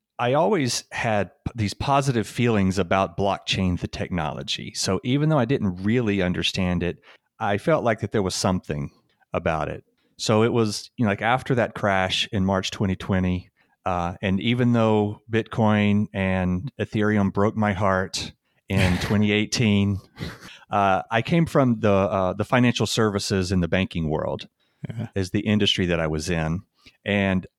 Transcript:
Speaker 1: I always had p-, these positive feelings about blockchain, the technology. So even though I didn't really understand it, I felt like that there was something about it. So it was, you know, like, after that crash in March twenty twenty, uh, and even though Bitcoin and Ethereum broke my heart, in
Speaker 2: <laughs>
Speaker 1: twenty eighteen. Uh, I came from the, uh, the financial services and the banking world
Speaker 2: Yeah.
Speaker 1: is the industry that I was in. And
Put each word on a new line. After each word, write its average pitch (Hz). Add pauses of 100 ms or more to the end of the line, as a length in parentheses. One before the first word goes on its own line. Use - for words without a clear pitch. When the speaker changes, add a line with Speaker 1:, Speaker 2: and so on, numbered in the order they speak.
(180)
Speaker 1:
I 123
always 160
had 104 (140)
p-, -
these 101
positive 135
feelings 101
about 95
blockchain, 92
the -
technology. 73
So -
even 143
though 156
I 120
didn't 98
really 107
understand 90
it, 85 (400)
I 104
felt 151
like 113
that 104
there 107
was 92
something 85 (420)
about 80
it. - (320)
So 107
it 117
was, 110
you 123
know, 101
like, 104
after 127
that 113
crash 95
in 98
March 95
twenty 95
twenty, 92 (340)
uh, 90
and 98
even 120
though 107
Bitcoin 107
and 92
Ethereum 104
broke 101
my 107
heart, 95 (420)
in 92
Speaker 2:
<laughs> -
Speaker 1:
twenty 104
eighteen. 101 (680)
Uh, 98
I 113
came 170
from 123
the, 104
uh, 95
the 113
financial 120
services 98
and 92
the 85
banking 87
world 71 (400)
Speaker 2:
Yeah. 113
Speaker 1:
is 95
the 107
industry 104
that 85
I 80
was 78
in. 82 (420)
And 98 (120)